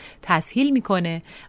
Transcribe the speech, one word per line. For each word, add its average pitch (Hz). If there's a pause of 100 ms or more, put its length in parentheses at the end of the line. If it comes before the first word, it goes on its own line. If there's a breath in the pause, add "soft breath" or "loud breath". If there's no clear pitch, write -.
(220 loud breath)
تسهیل 226
می‌کنه 180 (260 loud breath)